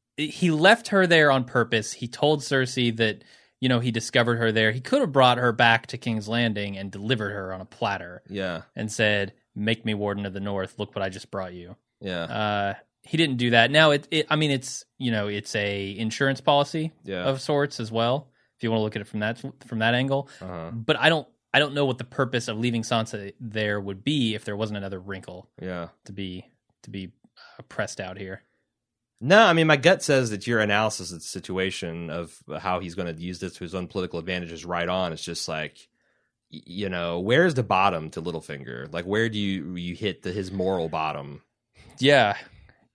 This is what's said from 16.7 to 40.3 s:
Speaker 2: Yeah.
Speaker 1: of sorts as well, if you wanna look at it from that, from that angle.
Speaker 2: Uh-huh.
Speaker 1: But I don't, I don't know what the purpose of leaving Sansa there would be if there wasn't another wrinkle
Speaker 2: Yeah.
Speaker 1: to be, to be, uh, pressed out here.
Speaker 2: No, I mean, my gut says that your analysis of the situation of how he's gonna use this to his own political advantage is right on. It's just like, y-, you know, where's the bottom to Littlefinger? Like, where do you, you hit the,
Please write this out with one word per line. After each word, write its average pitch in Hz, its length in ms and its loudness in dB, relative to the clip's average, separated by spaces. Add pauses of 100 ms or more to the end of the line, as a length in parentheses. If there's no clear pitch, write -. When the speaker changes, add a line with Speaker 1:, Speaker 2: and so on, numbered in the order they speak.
Speaker 2:
Yeah. 95 200 -4
Speaker 1:
of 135 160 0
sorts 143 380 -2
as 110 140 -8
well, 117 380 0 (260)
if - 60 -12
you 113 80 -2
wanna 113 120 2
look 107 140 -2
at 104 60 -6
it - 60 -14
from 107 120 -6
that, 110 220 -4 (240)
from 110 140 -6
that 117 140 4
angle. 135 360 0 (100)
Speaker 2:
Uh-huh. 87 320 -10
Speaker 1:
But 117 260 -2
I 143 120 6
don't, 160 180 0 (240)
I 131 60 4
don't 143 160 2
know 143 100 2
what 127 140 0
the 123 60 -10
purpose 123 440 -2
of 110 100 -6
leaving 117 220 0
Sansa 110 580 -4
there 107 400 -4
would 98 260 -8
be 131 300 0
if - 120 -10
there 104 100 -6
wasn't 104 220 -4
another 98 220 -8
wrinkle 95 500 -14 (100)
Speaker 2:
Yeah. 90 280 -8 (180)
Speaker 1:
to 101 60 -14
be, 92 340 -10 (380)
to - 60 -20
be, 95 220 -10 (460)
uh, - 100 -18
pressed - 320 -8
out 92 160 -10
here. 95 260 -12 (800)
Speaker 2:
No, 165 220 6
I 190 100 8
mean, 165 140 4
my 156 100 6
gut 151 260 4
says 131 280 2
that 101 160 -6
your 120 140 2
analysis 104 520 0
of 87 60 -12
the 80 60 -16
situation 90 840 -6
of 80 260 -8 (240)
how 90 220 -2
he's 87 140 -8
gonna 87 180 -6
use 85 260 -10
this 92 180 -8
to - 80 -12
his 87 100 -8
own 90 120 -6
political 90 320 -6
advantage 90 320 -6
is 82 140 -14
right 87 240 -2
on. 90 240 -2
It's 76 100 -10
just 85 240 -8
like, 78 420 -8 (640)
y-, - 140 -18
you 98 240 -8
know, 87 320 -4
where's 143 320 4
the 127 100 0
bottom 92 500 0
to 85 100 -8
Littlefinger? 71 720 -10
Like, 87 100 -6
where 107 240 0
do 107 100 -4
you, 95 380 -4
you 87 180 -8
hit 95 280 -6
the, 90 100 -6